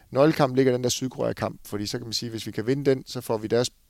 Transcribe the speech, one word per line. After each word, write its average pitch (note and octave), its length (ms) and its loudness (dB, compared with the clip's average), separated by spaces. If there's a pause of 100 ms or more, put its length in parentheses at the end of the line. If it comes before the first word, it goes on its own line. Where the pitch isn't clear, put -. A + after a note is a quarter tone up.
(100)
nøglekamp C#3 460 4
ligger C3 160 6
den B2 100 0
der B2 80 0
Sydkorea-kamp, A#2 760 -2
fordi G#2 220 -6
så B2 120 -4
kan A#2+ 80 -8
man A2 60 -8
sige, A#2+ 180 -6
hvis A2+ 160 -8
vi A2 40 -6
kan G#2+ 160 -6
vinde C#3 240 2
den, C3 160 0
så - 140 -10
får A#2 180 -2
vi G#2+ 80 -6
deres, A#2 240 2 (200)